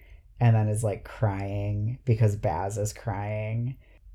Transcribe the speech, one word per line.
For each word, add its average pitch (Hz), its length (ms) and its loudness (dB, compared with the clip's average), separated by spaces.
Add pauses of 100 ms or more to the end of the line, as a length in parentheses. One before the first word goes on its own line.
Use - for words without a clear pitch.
(400)
and 117 160 6
then 107 120 4
is, 107 160 0
like, 101 200 -2
crying 101 1000 -2
because 110 320 4
Baz 98 420 -2
is 104 140 -2
crying, 107 840 -4 (380)